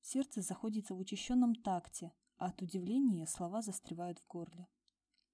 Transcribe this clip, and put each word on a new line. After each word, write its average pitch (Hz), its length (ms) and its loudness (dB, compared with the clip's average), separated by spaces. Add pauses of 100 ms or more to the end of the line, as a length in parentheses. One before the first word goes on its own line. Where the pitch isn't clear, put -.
Сердце 262 400 -2
заходится 214 520 -4
в 185 40 -6
учащённом 233 560 4
такте, 180 580 -4 (240)
а 180 100 -2
от - 140 -4
удивления 190 680 2
слова 185 360 -2
застревают 175 560 -4
в - 80 -20
горле. 170 420 -10 (640)